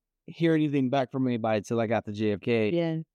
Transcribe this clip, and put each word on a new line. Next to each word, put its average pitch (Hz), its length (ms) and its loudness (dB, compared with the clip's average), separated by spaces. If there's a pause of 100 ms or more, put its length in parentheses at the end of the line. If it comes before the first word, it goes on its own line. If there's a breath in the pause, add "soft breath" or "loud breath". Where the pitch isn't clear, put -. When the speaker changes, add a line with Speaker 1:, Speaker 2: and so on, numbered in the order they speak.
(260)
Speaker 1:
hear 165 280 0
anything 143 360 2
back 131 200 0
from 131 160 -2
anybody 110 360 0
till 117 180 -2
I 113 80 0
got 120 160 0
to 107 80 -8
J 107 200 0
F 104 80 -2
K. 113 300 0
Speaker 2:
Yeah. 170 200 0 (240)